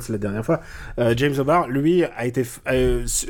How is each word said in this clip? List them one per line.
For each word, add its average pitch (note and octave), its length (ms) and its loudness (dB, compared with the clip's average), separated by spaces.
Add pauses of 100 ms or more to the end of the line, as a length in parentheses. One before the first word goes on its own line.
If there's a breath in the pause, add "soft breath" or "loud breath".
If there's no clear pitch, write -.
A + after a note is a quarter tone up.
la G#2+ 80 -2
dernière G#2 280 -4
fois. - 160 0 (380 loud breath)
Euh, A#2+ 160 4
James C#3 220 2
O'Barr, D3 300 2
lui, D3+ 380 2
a A#2 200 -6
été B2+ 180 0
f-, - 160 -8 (100)
euh, B2+ 340 2
s-, - 260 -2